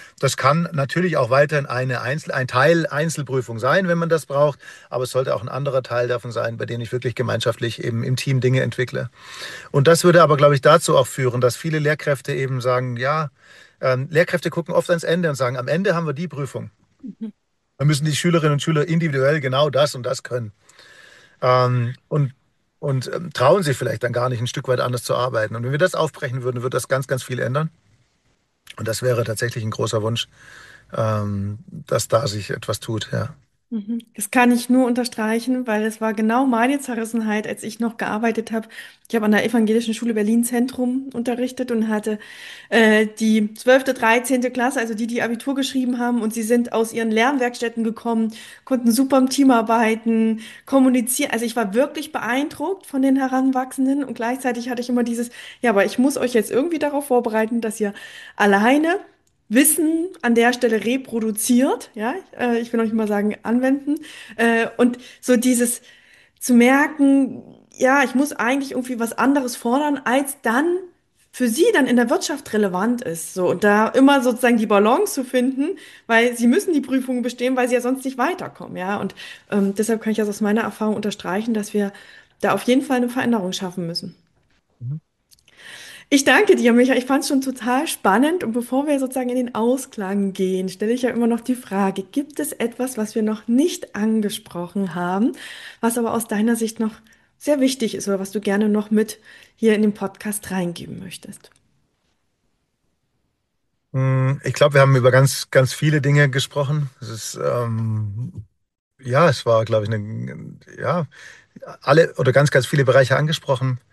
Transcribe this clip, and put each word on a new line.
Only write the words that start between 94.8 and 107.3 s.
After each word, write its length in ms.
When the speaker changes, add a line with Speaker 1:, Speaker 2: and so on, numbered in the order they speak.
Speaker 2:
haben, 380
was 180
aber 140
aus 160
deiner 280
Sicht 240
noch 120
sehr 220
wichtig 340
ist 140
oder 120
was 100
du 100
gerne 280
noch 220
mit 280
hier 180
in 80
den 120
Podcast 560
reingeben 500
möchtest? 500
Speaker 1:
Hm, 520
ich 100
glaub, 200
wir 60
haben 160
über 140
ganz, 400
ganz 240
viele 260
Dinge 300
gesprochen. 580
Es 100
ist, 320